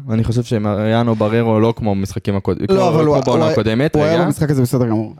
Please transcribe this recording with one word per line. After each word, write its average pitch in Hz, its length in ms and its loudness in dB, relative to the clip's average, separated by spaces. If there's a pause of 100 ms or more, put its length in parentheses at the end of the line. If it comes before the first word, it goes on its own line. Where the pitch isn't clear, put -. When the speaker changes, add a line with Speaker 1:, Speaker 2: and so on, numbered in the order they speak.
(100)
Speaker 1:
אני 113 140 0
חושב 117 180 -2
שמריאנו 110 720 0
בררו 110 460 2
לא 113 160 2
כמו 107 180 -2
במשחקים 98 420 -4
הקוד-, 98 240 -2
Speaker 2:
לא, - 60 -4
Speaker 1:
כמו, 190 220 2
Speaker 2:
אבל 156 160 2
Speaker 1:
כמו 147 120 2
Speaker 2:
הוא, 139 80 0
Speaker 1:
בעונה 123 200 0
Speaker 2:
הוא, 160 80 0
Speaker 1:
הקודמת, 117 420 0
Speaker 2:
הוא 151 100 2
היה 160 100 2
Speaker 1:
רגע. 170 100 2
Speaker 2:
במשחק 147 260 -2
הזה 135 120 2
בסדר 123 240 0
גמור. 110 340 -4